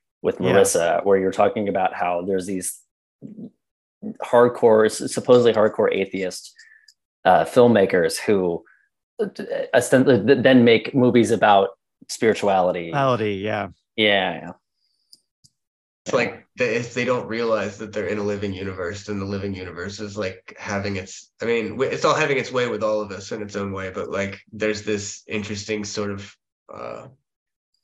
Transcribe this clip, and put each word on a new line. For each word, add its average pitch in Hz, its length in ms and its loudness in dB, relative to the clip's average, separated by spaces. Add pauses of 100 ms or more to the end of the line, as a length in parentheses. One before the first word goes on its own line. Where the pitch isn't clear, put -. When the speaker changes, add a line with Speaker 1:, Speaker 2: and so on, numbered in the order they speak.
(220)
Speaker 1:
with - 180 -2
Speaker 2:
Yeah. 92 120 2
Speaker 1:
Marissa, 85 520 4
where 98 140 4
you're 95 140 0
talking 101 360 0
about 92 240 0
how 87 300 -4
there's 92 240 -2
these 95 340 -8 (1400)
hardcore, 120 640 4
s-, - 260 -4
supposedly 120 400 4
hardcore 107 400 2
atheist, 95 600 -6 (720)
uh, 85 200 6
filmmakers 98 760 4
who, 90 460 0 (560)
uh, - 60 -2 (480)
ostensibly 131 500 4
th-, 123 200 4
then 131 200 8
make 113 300 4
movies 120 380 4
about 101 380 4 (380)
spirituality. 92 840 0
Speaker 2:
Spirituality, 117 460 0
yeah. 101 320 -6 (280)
Speaker 1:
Yeah, 98 380 2
yeah. 82 160 -12 (1600)
Speaker 3:
It's - 80 -4
like, 120 320 -2 (100)
the, 117 200 -2
if 123 180 -6
they 123 100 -2
don't 120 240 -2
realize 110 500 -2
that 107 140 -12
they're 104 140 -6
in 101 120 -4
a 104 40 -4
living 101 320 -4
universe, 92 500 -10
then 104 140 -8
the 98 80 -6
living 98 280 -6
universe 92 460 -12
is, 101 160 -10
like, 95 420 -10
having 101 380 -6
its, - 340 -14 (120)
I - 20 -6
mean, 113 280 -2
w-, 127 180 -2
it's 147 160 -4
all 147 80 2
having 139 240 0
its 117 120 -6
way 123 180 -2
with 107 140 -4
all 107 200 0
of 98 100 -10
us 95 180 -14
in 107 120 -8
its 101 140 -12
own 101 160 -6
way, 95 220 -8
but, 92 160 -8
like, 98 300 -6 (100)
there's 107 340 -4
this 101 440 -6
interesting 104 560 -8
sort 101 280 -6
of, 98 220 -14 (380)
uh, 58 360 -14 (760)